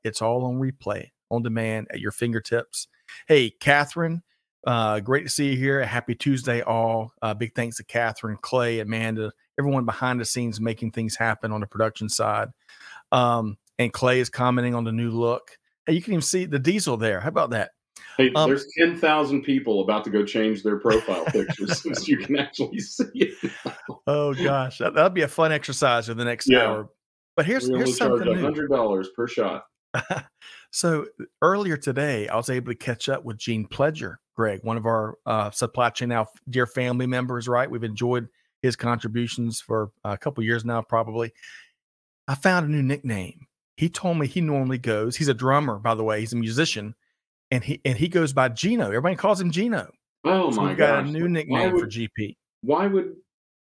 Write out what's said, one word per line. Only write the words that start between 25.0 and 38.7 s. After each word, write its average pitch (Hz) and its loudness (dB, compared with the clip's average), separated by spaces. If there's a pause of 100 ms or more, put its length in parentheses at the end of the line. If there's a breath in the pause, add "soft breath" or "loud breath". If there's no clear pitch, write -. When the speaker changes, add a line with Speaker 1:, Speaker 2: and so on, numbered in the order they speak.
Speaker 1:
be 175 0
a 147 2
fun 160 2
exercise 131 0
for 117 -6
the 120 -2
next 120 -2
Speaker 2:
Yeah. 123 8
Speaker 1:
hour. 107 -2 (460)
But 156 2
here's, 247 0
Speaker 2:
We 262 2
Speaker 1:
here's 127 2
Speaker 2:
only - 0
charge 120 2
Speaker 1:
something - 2
new. 185 0
Speaker 2:
a - -2
hundred 147 0
dollars 104 2
per 120 -2
shot. 92 -4 (280)
Speaker 1:
<laughs> 127 -2 (720 loud breath)
So 160 0 (380)
earlier 185 2
today, 135 -2
I - -2
was 117 -2
able 123 -4
to 117 -8
catch - -6
up 135 -2
with 110 -10
Gene 110 -4
Pledger, 147 -2 (200)
Greg, 104 0
one 113 -2
of 113 -4
our, 110 0
uh, 104 0
Supply 120 0
Chain 123 -4
Now 113 0 (240)
dear 123 2
family 123 -2
members, 127 -4
right? 123 2
We've 120 -6
enjoyed 117 -2 (360)
his 123 2